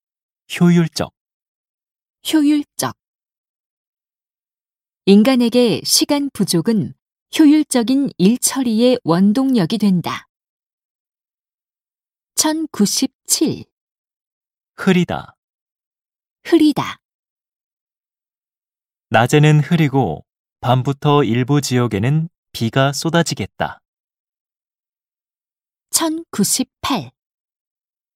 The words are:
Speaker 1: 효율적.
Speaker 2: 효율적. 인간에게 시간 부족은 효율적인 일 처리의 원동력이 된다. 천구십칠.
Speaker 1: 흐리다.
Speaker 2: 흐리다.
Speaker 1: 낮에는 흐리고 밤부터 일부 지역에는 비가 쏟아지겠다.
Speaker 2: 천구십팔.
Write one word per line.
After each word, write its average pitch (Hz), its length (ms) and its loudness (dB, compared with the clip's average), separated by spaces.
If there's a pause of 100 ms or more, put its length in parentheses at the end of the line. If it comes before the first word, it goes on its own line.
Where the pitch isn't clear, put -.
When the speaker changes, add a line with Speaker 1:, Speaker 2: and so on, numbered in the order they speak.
(600)
Speaker 1:
효율적. 175 540 0 (1200)
Speaker 2:
효율적. 294 640 -2 (2000)
인간에게 233 760 2
시간 285 500 -2
부족은 180 640 -2 (420)
효율적인 277 800 2
일 208 220 2
처리의 240 640 0
원동력이 208 720 0
된다. 185 500 -2 (2000)
천구십칠. - 1300 -4 (1120)
Speaker 1:
흐리다. 175 600 -2 (1080)
Speaker 2:
흐리다. - 560 0 (2000)
Speaker 1:
낮에는 151 500 4
흐리고 135 640 -2 (360)
밤부터 139 600 0
일부 123 380 0
지역에는 123 680 -2 (220)
비가 135 420 -2
쏟아지겠다. 151 840 -4 (2000)
Speaker 2:
천구십팔. 269 1200 -6 (1040)